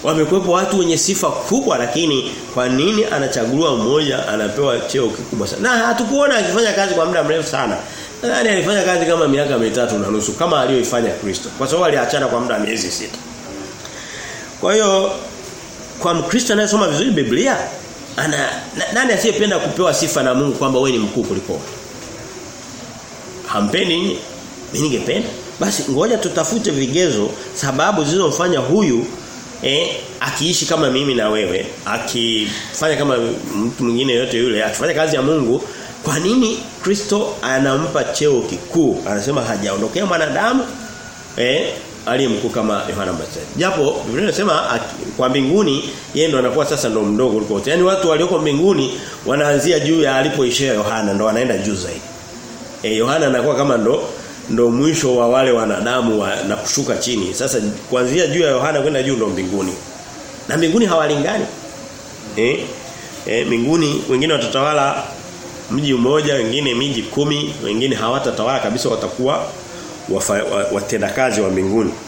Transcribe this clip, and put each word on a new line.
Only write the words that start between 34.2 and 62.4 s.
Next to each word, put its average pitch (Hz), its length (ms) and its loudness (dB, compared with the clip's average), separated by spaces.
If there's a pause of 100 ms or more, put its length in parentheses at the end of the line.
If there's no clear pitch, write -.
yule, 113 260 2
akifanya 127 300 0
kazi 156 220 2
ya 131 60 2
Mungu, 135 400 2 (420)
kwa 151 160 -2
nini 220 400 2 (240)
Kristo 202 580 0
anampa 135 640 2
cheo 139 380 2
kikuu? - 680 0
Anasema 123 340 0
hajaondokea 107 640 -2
mwanadamu, 180 600 2 (720)
eh, 127 360 0 (320)
aliye 127 240 2
mkuu 110 200 0
kama 107 400 0
Yohana 98 240 -4
Mbatizaji. 80 320 -8 (100)
Japo 160 500 0
Biblia 123 180 -2
inasema 185 460 0
aki-, - 360 -4 (120)
kwa 127 120 2
mbinguni 139 600 2 (240)
yeye 151 140 4
ndo 143 120 2
anakuwa 131 260 2
sasa 139 240 0
ndo 107 120 2
mdogo 107 320 2
kuliko 107 200 0
wote. 101 160 0
Yaani 175 140 4
watu 185 260 4
walioko 165 300 2
mbinguni 151 600 2 (260)
wanaanzia 147 540 4
juu 156 220 2
ya 139 140 4
alipoishia 135 580 2
Yohana 104 400 0
ndo 101 120 2
wanaenda 113 320 2
juu 101 180 -2
zaidi. 90 260 -6 (840)
Eh, 110 140 0
Yohana 120 300 2
anakuwa 131 280 2
kama 135 220 2
ndo, 113 260 2 (460)
ndo 120 200 4
mwisho 139 460 2
wa 120 120 4
wale 131 240 4
wanadamu 113 720 2
wa, 98 140 0 (120)
na 101 80 0
kushuka 131 420 -2
chini. 101 360 -2
Sasa 123 280 -2 (280)
kuanzia 127 380 2
juu 170 140 2
ya 156 80 4
Yohana 139 320 2
kwenda 139 220 2
juu 135 120 0
ndo 110 120 0
mbinguni. 92 460 -2 (760)
Na 131 100 -2
mbinguni 170 280 4
hawalingani. 160 600 2 (880)
Eh? 117 240 2 (680)